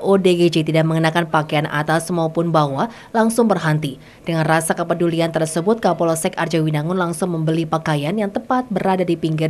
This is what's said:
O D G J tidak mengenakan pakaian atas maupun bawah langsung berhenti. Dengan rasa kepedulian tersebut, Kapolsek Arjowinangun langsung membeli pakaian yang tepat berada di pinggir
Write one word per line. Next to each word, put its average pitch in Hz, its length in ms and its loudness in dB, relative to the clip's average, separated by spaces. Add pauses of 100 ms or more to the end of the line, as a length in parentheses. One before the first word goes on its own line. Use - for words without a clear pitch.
O 196 160 4
D 180 160 4
G 175 160 4
J 160 160 0
tidak 160 160 2
mengenakan 160 400 2
pakaian 156 400 0
atas 160 480 -2
maupun 165 400 -2
bawah 151 400 0 (160)
langsung 226 400 2
berhenti. 151 480 0 (240)
Dengan 165 240 -2
rasa 160 320 0
kepedulian 165 560 0
tersebut, 170 480 0
Kapolsek 170 560 0
Arjowinangun 160 560 -2
langsung 175 400 -2
membeli 160 320 -2
pakaian 156 480 -2
yang 208 160 -2
tepat 254 400 -4
berada 185 320 0
di 170 160 0
pinggir 160 320 -2